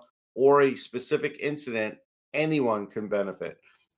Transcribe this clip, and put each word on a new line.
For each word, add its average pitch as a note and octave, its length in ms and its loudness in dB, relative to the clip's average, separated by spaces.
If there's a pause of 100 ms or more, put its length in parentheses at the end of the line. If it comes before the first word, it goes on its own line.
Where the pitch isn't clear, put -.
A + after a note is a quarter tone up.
(340)
or C#3 300 6
a C3 120 2
specific C#3 640 -4
incident. A#2+ 600 -4 (340)
Anyone C3+ 540 0
can G#2+ 220 -8
benefit. G2 500 -4 (380)